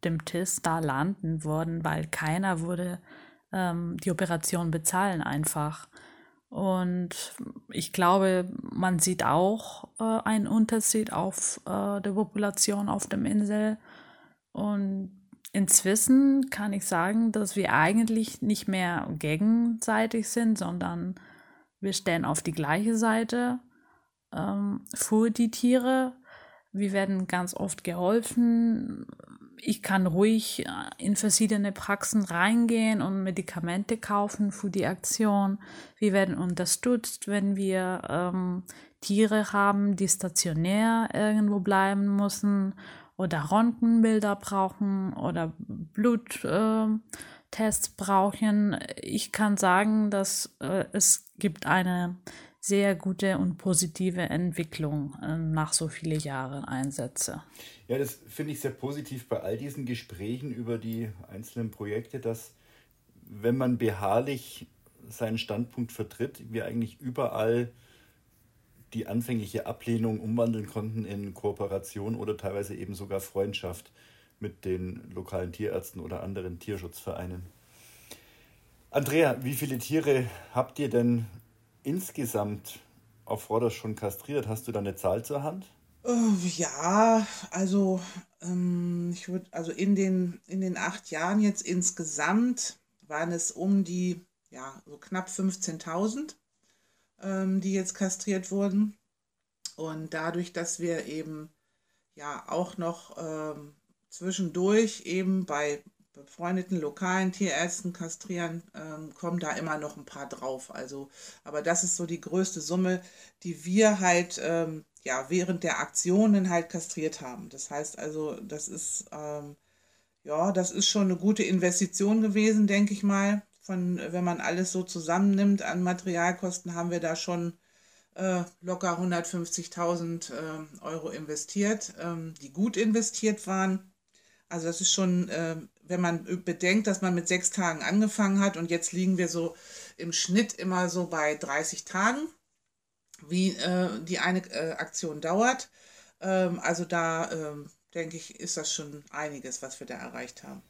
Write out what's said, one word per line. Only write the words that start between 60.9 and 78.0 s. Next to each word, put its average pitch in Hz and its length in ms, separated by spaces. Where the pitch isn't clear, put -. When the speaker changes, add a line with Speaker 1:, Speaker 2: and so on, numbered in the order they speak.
Speaker 2:
einzelnen 110 440
Projekte, 107 480
dass, 113 340
wenn 113 300
man 123 220
beharrlich 110 920
seinen 113 300
Standpunkt 117 520
vertritt, - 640
wir 110 120
eigentlich 113 360
überall 120 720
die 113 140
anfängliche 113 580
Ablehnung 110 540
umwandeln 113 460
konnten 110 380
in 101 300
Kooperation 101 800
oder 104 220
teilweise 101 400
eben 95 180
sogar 98 260
Freundschaft 95 720
mit 101 260
den 92 460
lokalen 90 400
Tierärzten 92 500
oder 78 220
anderen 90 360
Tierschutzvereinen. 90 840